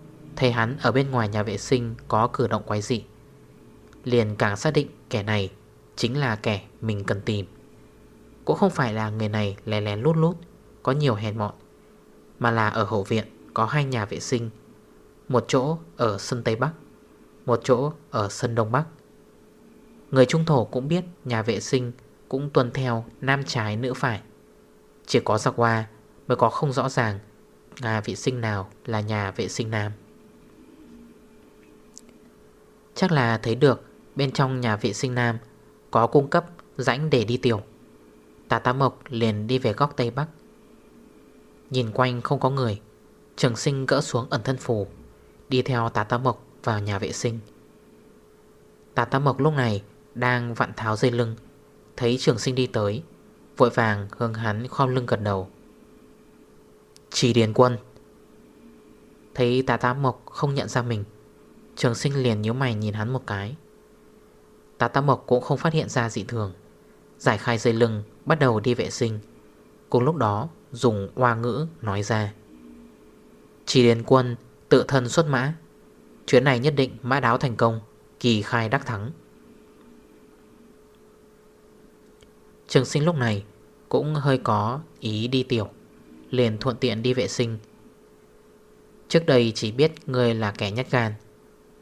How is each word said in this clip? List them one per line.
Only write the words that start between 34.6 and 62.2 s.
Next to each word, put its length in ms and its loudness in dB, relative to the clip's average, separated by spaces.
nhà 140 2
vệ 180 -2
sinh 220 -4
nam 220 2
có 160 6
cung 200 4
cấp 180 0
rãnh 320 -2
để 140 4
đi 140 0
tiểu, 240 0
Tà 120 2
Tá 140 2
Mộc 260 0
liền 380 0
đi 120 0
về 140 2
góc 240 0
Tây 140 0
Bắc. 160 -4
Nhìn 220 -2
quanh 300 0
không 180 -2
có 100 2
người, 320 -2
Trường 200 0
Sinh 300 -2
gỡ 160 2
xuống 280 -4
ẩn 140 -2
thân 140 -2
phù, 300 -2
đi 120 2
theo 280 -2
Tà 140 0
Tá 140 -2
Mộc 280 -2
vào 160 0
nhà 200 -2
vệ 120 -4
sinh. 280 -4
Tà 100 0
Tá 140 0
Mộc 200 0
lúc 140 2
này 300 0
đang 380 0
vặn 200 -4
tháo 220 -2
dây 160 2
lưng, 240 -2
thấy 220 2
Trường 200 2
Sinh 160 -4
đi 120 2
tới, 360 -2
vội 120 6
vàng 380 0
hướng 160 -2
hắn 340 -4
khom 220 0
lưng 160 -2
gật 160 -2
đầu. 280 -2
"Chỉ 180 4
Điền 200 4
Quân." 240 4
Thấy 320 2
Tà 100 2
Tá 160 0
Mộc 320 -2
không 300 -4
nhận 120 -2
ra 140 0
mình, 220 -2
Trường 200 0
Sinh 280 -2